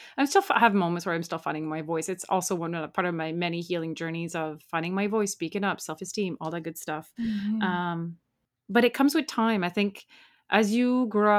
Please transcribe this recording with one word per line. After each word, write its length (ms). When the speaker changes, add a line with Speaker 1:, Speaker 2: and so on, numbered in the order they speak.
Speaker 1:
I 100
still 220
f-, 120
have 140
moments 320
where 80
I'm 80
still 160
finding 300
my 140
voice. 260
It's 200
also 260
one 200
of, 200
part 120
of 80
my 180
many 280
healing 340
journeys 400
of 360
finding 240
my 140
voice, 240
speaking 320
up, 160
self-esteem, 600
all 120
that 100
good 160
stuff. 420
Speaker 2:
Mm-hmm. 420
Speaker 1:
Um, 540
but 160
it 100
comes 200
with 120
time. 380
I 40
think 380
as 220
you 360
grow 300